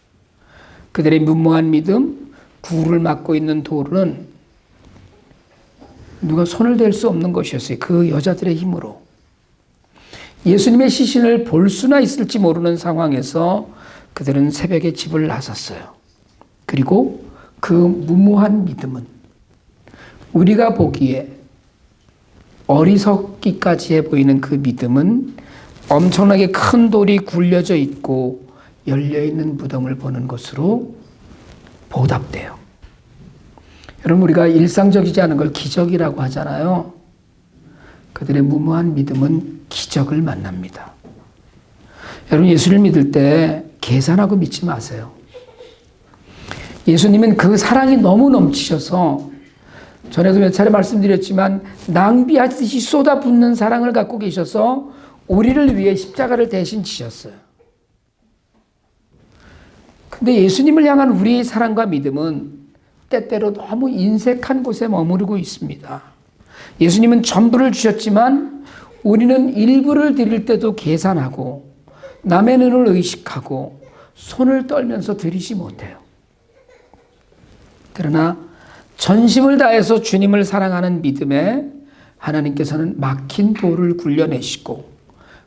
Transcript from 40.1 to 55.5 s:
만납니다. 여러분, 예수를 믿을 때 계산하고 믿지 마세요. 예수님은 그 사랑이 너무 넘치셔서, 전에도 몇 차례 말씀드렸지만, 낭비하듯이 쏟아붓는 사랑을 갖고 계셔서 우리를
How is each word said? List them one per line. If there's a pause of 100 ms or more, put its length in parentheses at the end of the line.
만납니다. (1400)
여러분,
예수를
믿을
때 (240)
계산하고
믿지
마세요. (1700)
예수님은
그
사랑이
너무
넘치셔서, (800)
전에도
몇
차례
말씀드렸지만, (240)
낭비하듯이
쏟아붓는
사랑을
갖고
계셔서 (360)
우리를